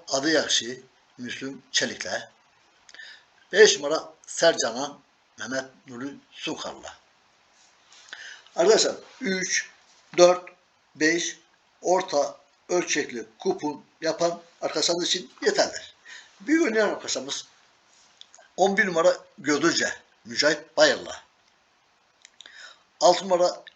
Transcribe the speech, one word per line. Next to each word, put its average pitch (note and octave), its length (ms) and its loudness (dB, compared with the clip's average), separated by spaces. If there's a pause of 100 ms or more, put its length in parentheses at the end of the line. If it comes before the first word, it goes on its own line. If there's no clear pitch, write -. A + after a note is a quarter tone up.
Adı C#3 220 0
Yakşı B2+ 520 -2 (360)
Müslüm B2+ 440 -12 (100)
Çelik'le. A2 560 -6 (1200)
Beş G#3 240 8
numara D3 360 -4 (140)
Sercanan C#3 760 0 (380)
Mehmet B2+ 260 -6 (220)
Nuri C3 280 -12 (180)
Sunkar'la. - 640 -12 (1600)
Arkadaşlar G#3+ 380 4 (260)
üç, F#3 500 -4 (460)
dört, F3 340 6 (440)
beş E3 440 0 (440)
orta E3+ 580 -2 (280)
ölçekli D3+ 580 -4 (120)
kupon F3 460 -6 (160)
yapan E3+ 420 -2 (180)
arkadaşlarımız D#3+ 460 -2
için - 260 -4 (100)
yeterlidir. - 520 -2 (460)
Bir C#4+ 200 0
oynayan A3 280 0
arkadaşlarımız C3+ 580 -8 (1080)
on G3 200 2
bir G#3 100 2
numara F3 300 2 (220)
Gözüce C#3+ 580 0 (280)
Mücahit C#3 520 0
Bayır'la. C#3 460 2 (1800)
Altı F3 240 6
numara F3 400 0 (120)